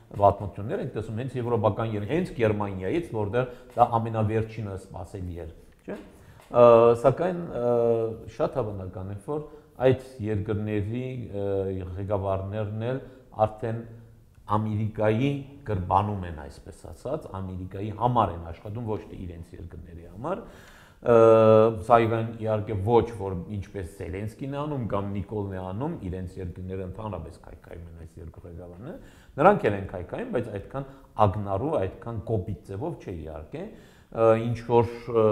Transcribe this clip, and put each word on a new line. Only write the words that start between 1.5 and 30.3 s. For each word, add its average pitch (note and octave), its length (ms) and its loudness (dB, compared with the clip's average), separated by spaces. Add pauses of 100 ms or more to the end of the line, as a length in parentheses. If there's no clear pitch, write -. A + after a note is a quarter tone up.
եր-, G#2 140 -4
հենց F3 260 -2
Գերմանիայից, G#2 760 -2
որտեղ A2+ 400 -2 (160)
դա A#2 220 6
ամենավերջինը A2 840 -2
սպասելի F#2 640 -12
էր, D#2 140 -12 (360)
չէ՞։ D4+ 100 -10
Ը, - 680 2 (320)
սակայն, E3+ 560 0
ը, A#2+ 160 -2 (600)
շատ - 280 -4
հավանական G2 560 -8
է, G2+ 80 -10
որ D3+ 220 -6 (340)
այդ B2+ 300 4 (100)
երկրների, G#2+ 880 -4 (200)
ը, G2+ 200 -6 (440)
ղեկավարներն G2 1000 -4
էլ C3+ 160 -6 (320)
արդեն A2+ 480 -2 (640)
Ամերիկայի G#2+ 840 0 (300)
գրբանում F#2+ 680 0
են, E2 140 -10
այսպես - 460 -18
ասած, B2 460 -10
Ամերիկայի F#2+ 640 -10
համար A2 400 2
են E2+ 120 -10
աշխատում, G#2+ 420 -10
ոչ G#2+ 140 -4
թե - 200 -14
իրենց E2+ 320 -14
երկրների E2 540 -16
համար։ C3+ 360 -8 (520)
Ը, - 200 4 (600)
սակայն A2+ 580 4
իհարկե G#2+ 440 -2
ոչ, A2 340 4
որ G2 220 -6 (120)
ինչպես G2 460 -8
Զելենսկին G#2+ 640 -10
է - 20 -6
անում C#3+ 300 -4
կամ G2+ 240 -4
Նիկոլն G2+ 420 -6
է F#2 80 -8
անում, A2+ 380 -8
իրենց F#2 340 -8
երկրները F#2 540 -10
ընդհանրապես F#2 500 -10
քայքայում - 460 -18
են E2 180 -18
այս E2 160 -20
երկու E2 240 -18
ղեկավարները, F2 540 -16 (420)
նրանք E3+ 300 6
էլ G2+ 100 0
են G2 100 -6
քայքայում, C3 460 -8